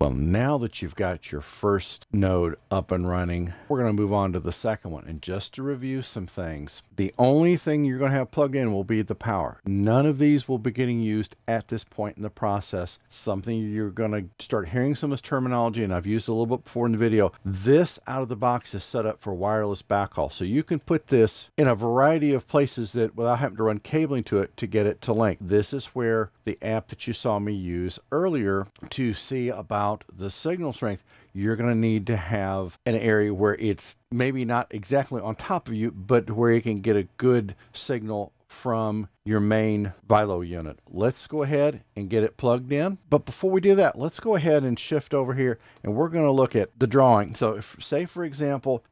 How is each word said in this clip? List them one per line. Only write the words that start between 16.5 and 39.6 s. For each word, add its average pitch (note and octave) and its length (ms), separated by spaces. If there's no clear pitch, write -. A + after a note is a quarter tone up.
before A#2+ 220
in A#2 60
the A2 60
video. G#2+ 320
This A2 600
out C3 160
of A#2 80
the A#2 60
box B2 360
is G2 100
set A#2 220
up G#2+ 160
for G2+ 140
wireless G2+ 480
backhaul. F#2+ 500
So - 140
you B2+ 160
can D#3+ 180
put - 280
this A2+ 500
in D3 80
a B2 80
variety C#3 580
of B2+ 160
places C3 440
that, A2+ 220
without A#2 260
having G#2 180
to A2 60
run G#2+ 160
cabling C#3+ 440
to G#2 140
it - 180
to A#2 100
get G#2 200
it G#2 160
to B2 100
link. G#2+ 300
This G2+ 320
is C3+ 140
where A2+ 420
the G#2+ 160
app A2 260
that - 180
you A#2+ 60
saw G#2+ 260
me G#2 140
use F2 460
earlier B2 560
to B2 240
see B2 380
about G2+ 400
the F#2 180
signal E3 420
strength, G#2 300
you're G#2 240
gonna A#2 180
need A2 320
to A#2 100
have F#2+ 720
an A#2+ 80
area G#2 400
where G2+ 220
it's - 400
maybe B2+ 340
not A#2+ 280
exactly B2 480
on G#2+ 140
top - 320
of A#2 80
you, A2 160
but G#2+ 400
where A#2 220
you A2+ 100
can A2 140
get G#2 180
a G2 220
good A#2+ 400
signal G#2+ 600
from A2 600
your G#2+ 140
main G#2 540